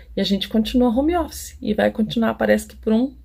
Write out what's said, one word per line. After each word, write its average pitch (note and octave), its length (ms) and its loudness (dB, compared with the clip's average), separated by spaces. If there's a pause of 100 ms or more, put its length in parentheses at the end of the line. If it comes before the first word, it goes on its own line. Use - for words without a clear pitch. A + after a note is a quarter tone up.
(180)
E G3 40 0
a - 20 2
gente G3+ 260 -2
continua A#3+ 400 2
home C#4+ 260 2
office - 460 -6
e G#3+ 140 -2
vai G#3+ 160 2
continuar, A3+ 420 0
parece G#3+ 340 2
que - 80 -18
por - 160 -2
um B3 340 2